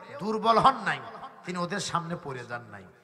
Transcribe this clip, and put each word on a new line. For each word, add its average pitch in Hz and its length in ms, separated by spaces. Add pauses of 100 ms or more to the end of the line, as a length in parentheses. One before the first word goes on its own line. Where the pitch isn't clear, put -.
(180)
দুর্বল 220 400
হন 254 180
নাই, 165 240 (440)
তিনি 180 140
ওদের 175 220
সামনে 165 440
পড়ে 127 200
যান 117 180
নাই 104 220 (200)